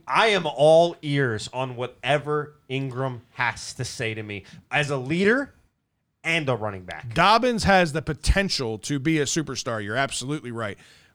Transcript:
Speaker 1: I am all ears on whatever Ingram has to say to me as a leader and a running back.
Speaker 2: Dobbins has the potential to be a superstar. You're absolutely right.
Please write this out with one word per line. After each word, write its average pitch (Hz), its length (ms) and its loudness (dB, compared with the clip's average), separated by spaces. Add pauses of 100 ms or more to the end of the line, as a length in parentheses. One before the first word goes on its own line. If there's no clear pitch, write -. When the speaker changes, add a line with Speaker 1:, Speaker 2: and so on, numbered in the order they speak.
Speaker 1:
I 180 220 4
am 185 180 2
all 160 560 6
ears 139 500 -2
on 127 240 -6
whatever 143 760 -4 (140)
Ingram 127 540 -6 (120)
has - 400 -4
to 127 100 -6
say 113 300 -6
to 107 80 -8
me 104 220 -10 (260)
as 143 200 0
a 147 60 -2
leader 196 580 0 (720)
and 165 240 0
a 127 80 0
running 101 280 -8
back. 87 300 -12
Speaker 2:
Dobbins 220 500 4
has 180 280 6
the - 100 -2
potential 147 760 -2
to 143 200 -4
be 156 220 0
a 139 40 2
superstar. 127 600 -4
You're 107 120 -4
absolutely 135 540 -4
right. 110 280 -6 (360)